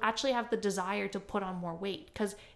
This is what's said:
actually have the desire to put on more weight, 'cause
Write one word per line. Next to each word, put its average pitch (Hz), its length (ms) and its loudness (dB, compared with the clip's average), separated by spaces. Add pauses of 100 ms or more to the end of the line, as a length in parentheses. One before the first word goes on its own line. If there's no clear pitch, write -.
actually 277 300 4
have 233 180 0
the 220 60 2
desire 196 520 2
to 196 120 -4
put 202 220 -2
on 185 140 -4
more 175 180 -4
weight, 196 400 -6
'cause 202 200 0 (200)